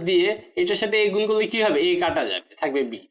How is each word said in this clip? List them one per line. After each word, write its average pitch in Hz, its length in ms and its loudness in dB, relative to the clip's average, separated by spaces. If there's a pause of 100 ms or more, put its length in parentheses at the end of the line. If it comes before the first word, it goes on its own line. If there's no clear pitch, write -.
দিয়ে 180 180 4 (320)
এটার 190 220 0
সাথে 214 220 0
এ - 100 4
গুণ 208 160 0
করলে 214 240 0
কি 226 120 -2
হবে? 160 220 2
এ - 20 2 (120)
কাটা 160 300 0
যাবে, 90 200 -10 (100)
থাকবে 143 200 -2 (100)
বি। 107 200 -12